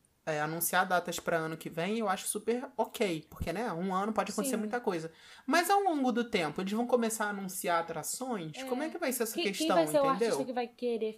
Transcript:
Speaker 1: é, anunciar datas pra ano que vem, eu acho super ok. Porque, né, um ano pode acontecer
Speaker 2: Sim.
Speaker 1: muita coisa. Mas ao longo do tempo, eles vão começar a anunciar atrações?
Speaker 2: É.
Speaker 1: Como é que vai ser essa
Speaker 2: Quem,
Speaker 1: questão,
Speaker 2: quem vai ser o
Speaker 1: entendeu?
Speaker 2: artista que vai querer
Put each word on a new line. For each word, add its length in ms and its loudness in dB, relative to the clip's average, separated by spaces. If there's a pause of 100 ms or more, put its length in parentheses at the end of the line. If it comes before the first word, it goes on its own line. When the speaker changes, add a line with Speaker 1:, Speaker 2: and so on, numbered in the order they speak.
(240)
Speaker 1:
é, 160 0
anunciar 460 2
datas 340 0
pra 160 0
ano 200 -2
que 120 -10
vem, 300 -2
eu 100 0
acho 180 -2
super 400 -2 (100)
ok. 520 0
Porque, 240 -4
né, 200 -2
um 220 -2
ano 180 0
pode 200 0
acontecer 220 -2
Speaker 2:
Sim. 60 0
Speaker 1:
muita 200 -2
coisa. 320 -2 (340)
Mas 220 4
ao 120 6
longo 300 4
do 140 2
tempo, 380 0
eles 100 -4
vão 140 0
começar 400 2
a 40 -2
anunciar 500 -2
atrações? 760 -4
Speaker 2:
É. 80 -8
Speaker 1:
Como 180 -2
é 60 -2
que 100 -8
vai 140 0
ser 120 0
essa 100 -4
Speaker 2:
Quem, 100 -2
Speaker 1:
questão, 220 0
Speaker 2:
quem 100 4
vai 120 4
ser 120 4
o 100 4
Speaker 1:
entendeu? 180 2
Speaker 2:
artista 160 0
que 80 -6
vai 160 -2
querer 500 -2